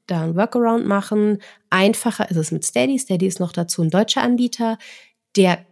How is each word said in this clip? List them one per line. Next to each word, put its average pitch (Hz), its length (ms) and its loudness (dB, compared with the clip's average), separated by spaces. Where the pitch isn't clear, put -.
da 165 160 -4
einen 165 140 -2
Workaround 233 500 0
machen. 208 520 0
Einfacher 208 640 0
ist 175 60 0
es 156 140 -2
mit 165 140 -6
Steady. 262 340 0
Steady 185 280 -2
ist 185 140 -4
noch 175 120 -4
dazu 175 300 -4
ein 160 80 2
deutscher 202 320 0
Anbieter, 240 560 0
der 190 220 6